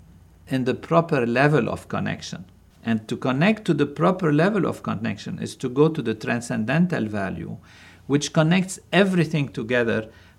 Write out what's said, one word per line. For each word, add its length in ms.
in 160
the 100
proper 520
level 420
of 200
connection. 560
And 240
to 80
connect 500
to 80
the 120
proper 460
level 340
of 160
connection 560
is 180
to 120
go 200
to 140
the 120
transcendental 880
value, 540
which 260
connects 480
everything 580
together 580